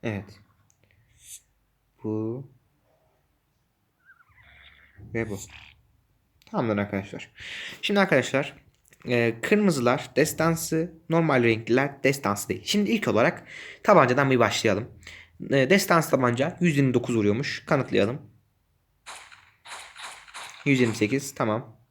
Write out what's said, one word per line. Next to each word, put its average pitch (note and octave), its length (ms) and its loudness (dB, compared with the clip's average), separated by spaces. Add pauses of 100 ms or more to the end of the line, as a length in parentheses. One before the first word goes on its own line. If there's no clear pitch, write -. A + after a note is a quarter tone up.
Evet. G#2 360 -8 (1600)
Bu. A2 480 -6 (2500)
Ve A2+ 160 -4
bu. G2 100 -8 (1120)
Tamamdır A#2 260 -2
arkadaşlar. G2+ 540 -8 (500)
Şimdi G3+ 180 0
arkadaşlar, C#3 580 0 (500)
e, A#2 340 0
kırmızılar D3 760 0
destansı, D#3+ 760 -2 (160)
normal D#3+ 340 2
renkliler A#2 600 0
destansı B2+ 460 -2
değil. - 160 -4
Şimdi G#3 260 0
ilk A3 160 0
olarak A#2+ 400 0 (360)
tabancadan C#3 480 6
bir B2+ 80 4
başlayalım. G#2+ 600 0 (500)
E, C3+ 200 2
destansı F3+ 420 2
tabanca C3 500 0
yüz E3 160 2
yirmi C3+ 160 2
dokuz A#2+ 220 0
vuruyormuş. G#2+ 500 -2
Kanıtlayalım. A#2+ 680 0 (2250)
Yüz C3+ 140 4
yirmi A2+ 160 4
sekiz, C3 400 -2
tamam. A#2 560 -4